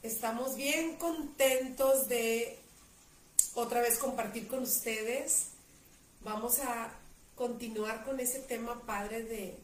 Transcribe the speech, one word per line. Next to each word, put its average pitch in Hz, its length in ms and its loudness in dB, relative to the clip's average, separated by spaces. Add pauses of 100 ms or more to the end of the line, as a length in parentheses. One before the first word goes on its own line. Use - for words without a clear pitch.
estamos 233 540 -2
bien 311 400 0
contentos 269 1120 4
de 233 500 2 (960)
otra 240 260 2
vez 233 180 4
compartir 226 500 -2
con 254 160 -2
ustedes. 226 840 0 (760)
Vamos 220 360 0
a 233 340 -2 (420)
continuar 220 680 -4
con 269 160 -2
ese 247 200 -2
tema 233 420 -6
padre 214 420 -4
de 214 400 -6